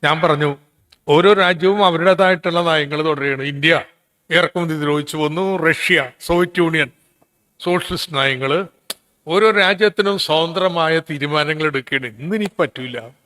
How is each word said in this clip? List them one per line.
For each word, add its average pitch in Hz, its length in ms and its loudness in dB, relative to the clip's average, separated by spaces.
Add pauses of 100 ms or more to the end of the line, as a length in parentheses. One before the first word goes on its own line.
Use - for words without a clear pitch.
ഞാൻ 156 180 2
പറഞ്ഞു, 147 360 0 (500)
ഓരോ 175 260 6
രാജ്യവും 190 520 2
അവരുടേതായിട്ടുള്ള 175 760 2
നയങ്ങൾ 156 440 0
തുടരുകയാണ്. 139 360 -2
ഇന്ത്യ 143 440 0 (440)
ഇറക്കുമതി 170 440 0
നിരോധിച്ചു 147 440 -2
വന്നു, 170 400 -2
റഷ്യ, 160 640 0
സോവിയറ്റ് 175 400 -2
യൂണിയൻ, 160 320 0 (680)
സോഷ്യലിസ്റ്റ് 175 560 -4
നയങ്ങള്. 135 520 -2 (600)
ഓരോ 202 240 4
രാജ്യത്തിനും 202 680 0
സ്വതന്ത്രമായ 165 800 0
തീരുമാനങ്ങൾ 151 640 -4
എടുക്കുകയാണ്. 139 420 -2
ഇന്നിനി 170 440 -6 (100)
പറ്റൂല. 127 400 -4 (260)